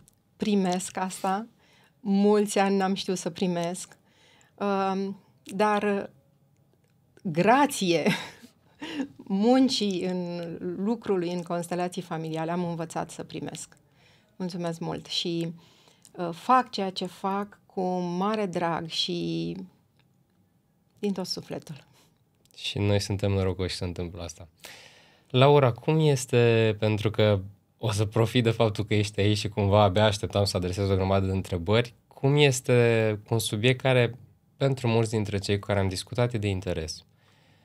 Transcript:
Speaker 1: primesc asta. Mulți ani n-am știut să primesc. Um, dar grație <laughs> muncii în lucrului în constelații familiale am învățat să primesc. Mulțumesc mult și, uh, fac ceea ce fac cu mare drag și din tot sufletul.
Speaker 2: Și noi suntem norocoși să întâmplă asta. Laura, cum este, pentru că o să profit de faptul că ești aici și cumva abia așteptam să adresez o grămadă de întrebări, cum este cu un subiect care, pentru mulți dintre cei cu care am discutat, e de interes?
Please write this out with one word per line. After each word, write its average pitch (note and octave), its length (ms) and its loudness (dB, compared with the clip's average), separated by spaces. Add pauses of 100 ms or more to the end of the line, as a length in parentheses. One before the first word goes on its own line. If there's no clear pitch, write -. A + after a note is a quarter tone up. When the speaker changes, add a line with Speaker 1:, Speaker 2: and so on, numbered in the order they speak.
(360)
Speaker 1:
primesc F#3+ 600 0
asta. F#3+ 500 -4 (540)
Mulți G#3 580 2
ani G3 180 2
n-am F#3+ 180 0
știut F#3+ 240 -4
să F3+ 120 -6
primesc. F3 680 -4 (640)
Um, G3 560 -2 (280)
dar G3+ 640 0 (1120)
grație F3+ 880 2 (600)
<laughs> D4+ 460 -10
muncii G#3 880 2
în F3 380 -6 (420)
lucrului G3+ 480 -2
în F3+ 100 -4
constelații F3 600 -4
familiale D#3+ 480 -6
am F3 140 -2
învățat E3 460 -6
să - 120 -14
primesc. - 540 -12 (600)
Mulțumesc F3 440 -6
mult D#3+ 260 -8
și, E3 460 -4 (600)
uh, E3+ 200 -8
fac B3 380 2
ceea F#3+ 200 -4
ce F#3 160 -6
fac G3+ 600 -6
cu - 160 -6 (160)
mare F#3+ 480 -2
drag E3+ 420 -2
și E3+ 680 -4 (1400)
din G3+ 140 -2
tot F#3 140 -4
sufletul. D3+ 580 -10 (720)
Speaker 2:
Și - 220 -8
noi G2+ 220 4
suntem G2 320 -2
norocoși F#2 440 -2
să - 80 -8
întâmplă F2 380 -8
asta. E2+ 260 -14 (840)
Laura, C3+ 420 6
cum D#3 280 0
este, A#2+ 800 4
pentru G#2+ 320 0
că G#2 300 4 (380)
o A2+ 140 -4
să G#2 120 0
profit A2+ 400 2
de A2+ 60 4
faptul A2 340 0
că A2 100 0
ești G#2 260 0
aici G#2 180 4
și G2+ 100 -4
cumva G2+ 340 4
abia G2+ 220 4
așteptam G#2 400 0
să F#2 120 -2
adresez F#2+ 340 -2
o G2 40 4
grămadă F#2+ 320 2
de F#2+ 60 0
întrebări, F#2+ 640 0 (120)
cum C#3 300 0
este A#2+ 880 4
cu - 80 0
un A2+ 60 2
subiect A#2 400 0
care, B2+ 340 2 (420)
pentru C3 320 0
mulți A2+ 220 2
dintre G#2 280 -2
cei G2+ 200 0
cu G2+ 80 -8
care G2+ 120 2
am F#2+ 100 2
discutat, A#2+ 440 -2
e A#2 60 -4
de G2+ 100 -2
interes? F2 560 -4 (600)